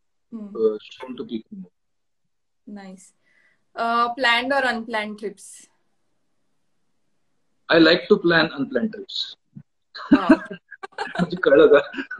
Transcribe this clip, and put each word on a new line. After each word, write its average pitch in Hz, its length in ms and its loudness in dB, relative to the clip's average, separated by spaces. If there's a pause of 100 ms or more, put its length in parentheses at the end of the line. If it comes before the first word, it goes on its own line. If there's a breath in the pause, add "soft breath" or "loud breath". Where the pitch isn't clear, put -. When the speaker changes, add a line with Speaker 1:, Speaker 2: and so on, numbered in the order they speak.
(340)
Speaker 1:
हम्म. 208 220 -14
Speaker 2:
uh, 220 160 2
shown 127 440 -14
to - 100 -12
people 110 340 -12
more. 180 100 -18 (1120)
Speaker 1:
Nice. 190 200 -20 (760)
Uh, 233 320 0 (120)
planned 247 320 2
or 262 220 0
unplanned 220 440 -8
trips? - 480 -16 (2000)
Speaker 2:
I 165 60 6
like 165 240 6 (100)
to 196 140 4
plan 165 200 4 (140)
unplanned 113 320 -4
trips. - 440 -12 (760)
Speaker 1:
Wow. 220 280 4
Speaker 2:
<laughs> - 180 -16 (320)
म्हणजे - 440 -6
कळलं 147 420 6
का? - 220 -4 (200)